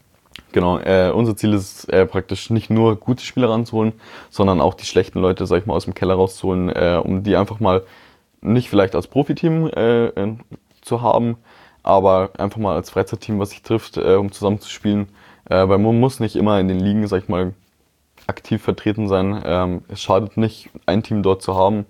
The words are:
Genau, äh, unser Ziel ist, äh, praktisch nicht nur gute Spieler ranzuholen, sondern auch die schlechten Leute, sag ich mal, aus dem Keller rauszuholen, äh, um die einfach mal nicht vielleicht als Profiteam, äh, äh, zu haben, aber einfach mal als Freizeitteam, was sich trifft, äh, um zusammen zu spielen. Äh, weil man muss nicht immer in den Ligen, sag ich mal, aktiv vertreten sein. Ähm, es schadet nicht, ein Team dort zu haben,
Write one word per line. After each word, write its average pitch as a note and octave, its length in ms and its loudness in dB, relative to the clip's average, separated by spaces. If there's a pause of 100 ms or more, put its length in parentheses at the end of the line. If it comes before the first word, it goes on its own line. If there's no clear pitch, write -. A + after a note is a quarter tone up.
(520)
Genau, F2+ 280 2
äh, F#2 300 2
unser A2 260 0
Ziel G#2+ 180 0
ist, - 380 -6
äh, - 140 4
praktisch - 440 -6
nicht A2+ 200 0
nur A2 280 4
gute B2 260 -4
Spieler B2 260 0
ranzuholen, A2 440 -2 (360)
sondern F#2+ 320 2
auch F2+ 120 4
die - 120 -16
schlechten - 340 -2
Leute, F#2 280 0
sag F2+ 140 2
ich F#2+ 40 -8
mal, G#2 80 -2
aus F2 120 -2
dem F2+ 100 -8
Keller F#2 200 0
rauszuholen, F#2 540 0
äh, F2 320 0
um F#2+ 220 -2
die G2+ 120 2
einfach G2 240 -2
mal F#2+ 240 2 (580)
nicht A#2+ 280 0
vielleicht G2 240 2
als E2 140 -2
Profiteam, D#3+ 600 0
äh, A#2 400 0
äh, G#2 280 -6 (460)
zu A#2+ 200 -4
haben, A#2 360 0 (440)
aber F#2+ 560 2
einfach G2+ 200 -6
mal G2 180 -2
als F2+ 160 -6
Freizeitteam, G2+ 480 -4
was G2+ 120 -4
sich - 120 -20
trifft, - 340 -4
äh, F#2 180 2
um G2 160 0
zusammen G#2 280 -2
zu - 100 -18
spielen. G#2 380 -2 (380)
Äh, F#2+ 220 2
weil G2 120 4
man A#2 200 2
muss B2+ 200 0
nicht A2 160 -4
immer G#2 240 2
in F#2 80 2
den F#2 120 0
Ligen, G2+ 280 0
sag F#2+ 160 -2
ich - 60 -8
mal, F#2 240 -2 (760)
aktiv - 340 -6
vertreten G#2 460 -2
sein. G2 360 0
Ähm, F2+ 440 -2
es G2+ 140 -14
schadet G2+ 360 0
nicht, A2 320 -2 (160)
ein F#2 180 0
Team G#2+ 200 -2
dort F#2+ 180 2
zu F#2+ 140 -4
haben, G2+ 340 2